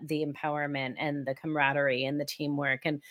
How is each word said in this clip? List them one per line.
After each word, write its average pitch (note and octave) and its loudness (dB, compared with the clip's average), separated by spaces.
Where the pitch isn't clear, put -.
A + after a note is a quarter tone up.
the D3+ 0
empowerment C#3+ -2
and C#3+ -2
the C#3+ -2
camaraderie C#3 2
and C#3+ 0
the D3 -2
teamwork. C#3+ -2
And, D3+ -2